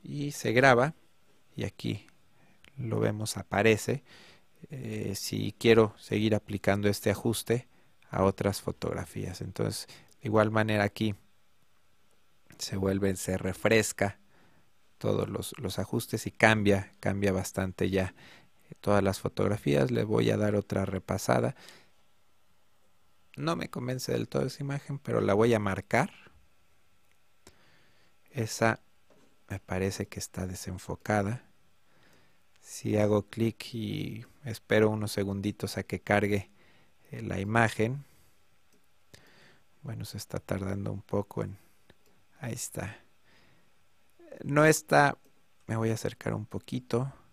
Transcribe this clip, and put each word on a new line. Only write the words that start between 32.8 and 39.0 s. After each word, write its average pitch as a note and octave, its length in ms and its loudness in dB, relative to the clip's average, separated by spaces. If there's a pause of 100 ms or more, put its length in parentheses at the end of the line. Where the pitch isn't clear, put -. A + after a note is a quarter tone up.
hago G#2 300 2
clic - 460 -4
y G#2+ 520 -8 (200)
espero A2 440 2
unos G#2+ 220 -4
segunditos G2 680 -4
a G2 60 -4
que - 160 -6
cargue, G#2 500 2 (600)
eh, A#2 100 -12
la F#2+ 180 -6
imagen. A2+ 680 0 (1800)